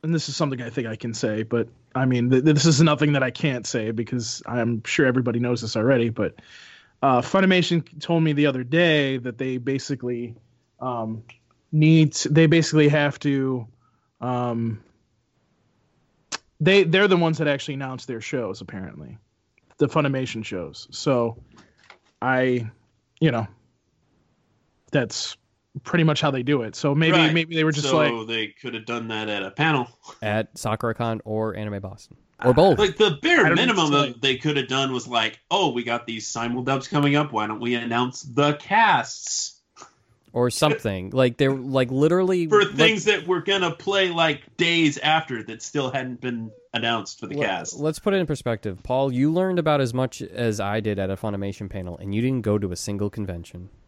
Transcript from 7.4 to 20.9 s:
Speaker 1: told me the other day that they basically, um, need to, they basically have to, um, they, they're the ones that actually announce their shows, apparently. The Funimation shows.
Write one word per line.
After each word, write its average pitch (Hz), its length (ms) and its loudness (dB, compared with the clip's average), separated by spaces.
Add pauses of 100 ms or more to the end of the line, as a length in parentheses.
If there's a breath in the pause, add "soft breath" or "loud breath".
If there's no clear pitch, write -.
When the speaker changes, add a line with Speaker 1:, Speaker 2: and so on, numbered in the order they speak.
Speaker 1:
told 170 220 0
me 156 100 2
the 147 140 2
other 131 180 0
day 147 540 2
that 120 180 -8
they 131 220 -4
basically, 123 760 -6 (440)
um, 113 440 -6 (480)
need 156 420 6
to, - 140 -4
they 160 180 6
basically 156 420 4
have 147 320 2
to, 131 460 -2 (540)
um, 120 600 -4 (1800)
they, 190 240 6
they're 190 240 4
the 185 80 4
ones 160 220 2
that 151 100 0
actually 139 260 -4
announce 135 320 -10
their 117 140 -8
shows, 113 400 -6
apparently. 87 580 -14 (600)
The 143 100 2
Funimation 131 560 -2
shows. 87 480 -12